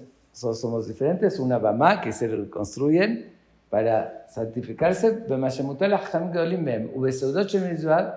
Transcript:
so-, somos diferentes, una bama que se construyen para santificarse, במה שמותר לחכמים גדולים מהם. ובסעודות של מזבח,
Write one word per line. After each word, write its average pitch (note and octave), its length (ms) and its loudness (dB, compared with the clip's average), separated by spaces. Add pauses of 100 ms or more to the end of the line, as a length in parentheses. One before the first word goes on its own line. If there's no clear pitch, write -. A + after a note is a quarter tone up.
(340)
so-, A#2 200 -4
somos A2+ 340 -4
diferentes, E3 520 0
una B2+ 200 2
bama B2 420 4
que A2+ 100 -4
se G#2 380 -4
construyen D#3 760 0 (460)
para A2 580 0
santificarse, D#3 1000 0
במה C3 220 0
שמותר C#3+ 360 -2
לחכמים F3+ 440 0
גדולים E3+ 340 0
מהם. A#2 300 -2
ובסעודות C3+ 540 0
של F#3 240 0
מזבח, E3 300 2 (140)